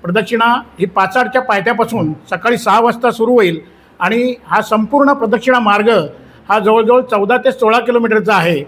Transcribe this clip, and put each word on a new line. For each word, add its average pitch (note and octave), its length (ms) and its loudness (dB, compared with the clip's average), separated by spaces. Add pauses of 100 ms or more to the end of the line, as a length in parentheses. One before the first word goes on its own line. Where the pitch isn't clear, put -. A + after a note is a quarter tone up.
प्रदक्षिणा A3+ 600 -2 (160)
ही G#3+ 80 -2
पाचाडच्या G3 560 -2
पायथ्यापासून A3 680 -2 (180)
सकाळी G#3+ 280 -2
सहा G#3+ 220 0
वाजता A#3 300 0
सुरू A3+ 220 -2
होईल F3+ 280 2 (400)
आणि A#3+ 340 -2 (100)
हा G#3 180 0
संपूर्ण C#4 500 0
प्रदक्षिणा B3 460 0
मार्ग G#3 320 2 (580)
हा G#3 100 2
जवळजवळ A3+ 420 2
चौदा A3+ 360 -2
ते B3+ 160 0
सोळा A#3 280 0
किलोमीटरचा A3+ 540 0
आहे. E3 340 0